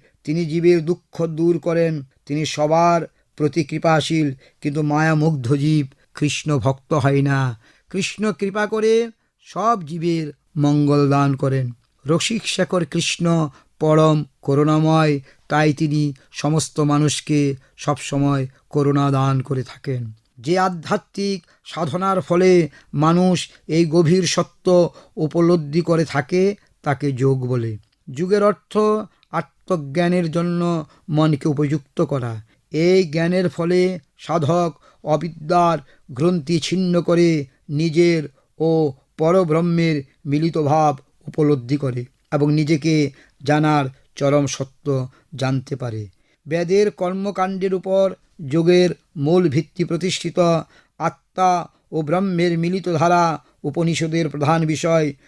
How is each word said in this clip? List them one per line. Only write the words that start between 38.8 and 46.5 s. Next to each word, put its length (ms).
পরব্রহ্মের 840
মিলিত 320
ভাব 400
উপলব্ধি 480
করে 280
এবং 200
নিজেকে 580
জানার 400
চরম 300
সত্য 640
জানতে 420
পারে। 320
বেদের 420